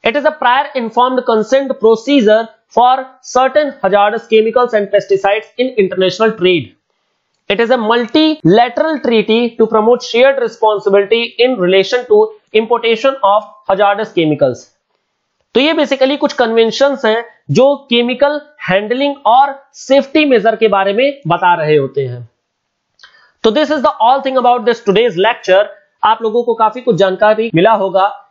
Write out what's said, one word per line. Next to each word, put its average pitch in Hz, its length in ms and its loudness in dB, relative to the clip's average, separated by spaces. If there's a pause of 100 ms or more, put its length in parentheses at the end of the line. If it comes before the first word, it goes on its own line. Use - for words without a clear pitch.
It 226 120 -2
is 285 100 -2
a 302 80 -2
prior 262 320 -2 (100)
informed 247 480 -2
consent 233 560 -2
procedure 220 600 2 (320)
for 254 320 2 (160)
certain 269 500 0 (100)
hazardous 208 460 0
chemicals 226 500 0
and 202 140 -4
pesticides 202 560 -2 (100)
in 254 200 -2
international 185 600 -2
trade। 175 300 0 (840)
It 202 100 -2
is 233 100 0
a 262 80 2
multilateral 247 1200 0
treaty 226 560 0
to 226 100 2
promote 226 380 0
shared 269 340 2
responsibility 214 840 0 (160)
in 254 180 0
relation 190 540 0
to 208 100 4 (340)
importation 226 600 0 (140)
of 214 180 0 (200)
hazardous 202 460 0
chemicals। 147 480 -2 (920)
तो 233 60 2
ये 311 140 2
basically 269 440 0
कुछ 285 140 -2
कन्वेंशंस 226 720 0
हैं 233 200 0 (260)
जो 254 240 2 (160)
केमिकल 254 500 0 (280)
हैंडलिंग 240 460 -2 (120)
और 269 280 2 (200)
सेफ्टी 277 500 0
मेजर 226 320 2
के 220 120 0
बारे 196 240 0
में 277 340 -2
बता 175 360 0
रहे 151 140 2
होते 135 300 -2
हैं। 123 220 -12 (1160)
तो 220 60 4
this 294 260 0
is 254 80 -6
the - 80 2 (140)
all 269 200 0
thing 262 160 -2
about 240 260 0
this 233 180 -2
today's 202 400 0
lecture। 208 380 0 (400)
आप 220 180 0
लोगों 226 200 -2
को 233 120 -2
काफी 226 260 -2
कुछ 240 160 0
जानकारी 208 580 0
मिला 180 180 4 (100)
होगा। 190 280 0 (200)